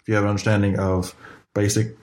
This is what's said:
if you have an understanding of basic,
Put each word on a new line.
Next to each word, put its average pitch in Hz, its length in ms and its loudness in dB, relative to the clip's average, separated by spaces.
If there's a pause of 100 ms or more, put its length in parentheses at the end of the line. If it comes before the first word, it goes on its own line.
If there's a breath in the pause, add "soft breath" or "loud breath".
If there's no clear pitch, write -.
if - 60 -20
you 110 80 0
have 104 80 4
an 101 60 2
understanding 101 500 0
of 92 340 -2 (400 loud breath)
basic, 104 500 0